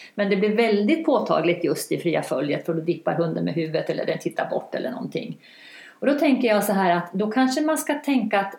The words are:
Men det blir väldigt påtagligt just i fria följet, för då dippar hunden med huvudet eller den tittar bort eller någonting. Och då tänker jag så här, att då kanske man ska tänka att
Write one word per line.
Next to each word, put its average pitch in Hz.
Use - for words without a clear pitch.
Men 202
det 202
blir 208
väldigt 226
påtagligt 170
just 156
i 156
fria 156
följet, 147
för 160
då 160
dippar 160
hunden 165
med 165
huvudet 156
eller -
den 165
tittar 165
bort -
eller -
någonting. -
Och 214
då 285
tänker 285
jag 208
så 208
här, 185
att 175
då 214
kanske 262
man 311
ska 302
tänka 254
att 196